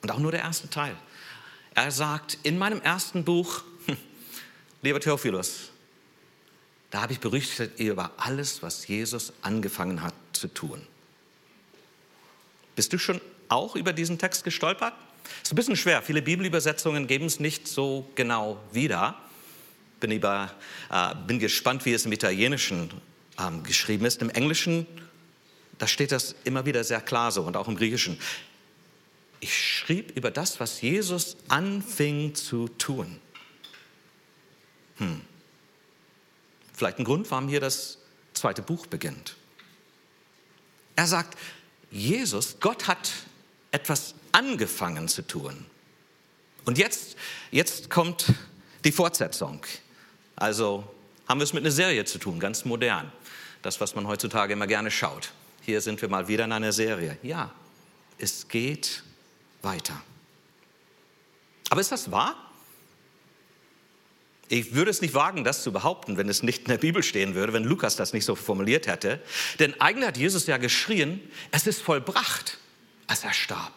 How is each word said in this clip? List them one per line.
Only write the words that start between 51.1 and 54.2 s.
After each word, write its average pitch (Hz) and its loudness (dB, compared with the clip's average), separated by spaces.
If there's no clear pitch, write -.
haben 135 2
wir 147 4
es 143 0
mit 143 0
einer 156 4
Serie 147 4
zu - -4
tun, 87 -4
ganz 101 -2
modern. 113 0
Das, - -6
was - -2
man 104 -4
heutzutage 104 0